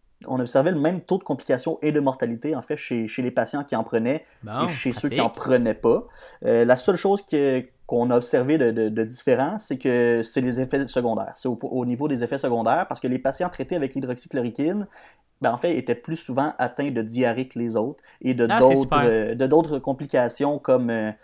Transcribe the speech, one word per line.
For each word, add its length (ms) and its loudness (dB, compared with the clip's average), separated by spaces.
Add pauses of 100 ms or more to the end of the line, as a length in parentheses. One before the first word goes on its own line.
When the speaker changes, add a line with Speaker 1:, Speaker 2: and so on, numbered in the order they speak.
(260)
Speaker 1:
on 140 -4
observait 320 2
le 80 0
même 200 0
taux 180 -2
de 60 -16
complications 580 -4
et 100 0
de 80 2
mortalité, 540 -2
en 80 -4
fait, 140 -6
chez, 320 -4
chez 140 -6
les 80 -2
patients 340 -2
qui 120 -6
en 80 0
prenaient 400 -2 (180)
Speaker 2:
Bon, 220 -4
Speaker 1:
et 40 0
chez 240 -4
ceux 160 -4
qui 120 -2
en 80 2
Speaker 2:
pratique. 140 -12
Speaker 1:
prenaient 320 2
pas. 320 2 (380)
Euh, 200 4
la 120 6
seule 200 2
chose 260 0
que, 420 2 (220)
qu'on 240 0
a 60 4
observé 420 2
de, 120 4
de, 180 0
de 160 0
différent, 540 0
c'est 200 -8
que 440 2
c'est 180 -4
les 200 0
effets 260 -2
secondaires. 500 -2
C'est 120 -6
au, 140 -4
au 220 -4
niveau 240 -2
des 160 -2
effets 140 -4
secondaires, 500 0
parce 120 -10
que 80 -2
les 100 -2
patients 300 -4
traités 280 -6
avec 180 -4
l'hydroxychloroquine, 920 -4 (540)
ben, 120 0
en 60 -4
fait, 180 0
étaient 200 -2
plus 200 -8
souvent 420 -2
atteints 320 -2
de 120 -2
diarrhée 460 -2
que 100 -12
les 180 -2
autres 260 -4 (180)
et 140 0
de 140 2
Speaker 2:
Ah, 120 2
c'est 140 8
Speaker 1:
d'autres, 80 4
Speaker 2:
super. 220 2
Speaker 1:
euh, 300 2
de 120 0
d'autres 320 2
complications 800 -2
comme, 320 2
euh, 200 -2 (140)